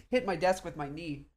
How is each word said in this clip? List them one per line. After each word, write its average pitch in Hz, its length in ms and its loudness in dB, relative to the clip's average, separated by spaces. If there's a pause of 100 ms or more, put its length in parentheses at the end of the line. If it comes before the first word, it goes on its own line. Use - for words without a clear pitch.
hit 247 160 2
my 185 120 0
desk 185 260 4
with 160 140 -10
my 147 120 -4
knee, 147 360 -8 (120)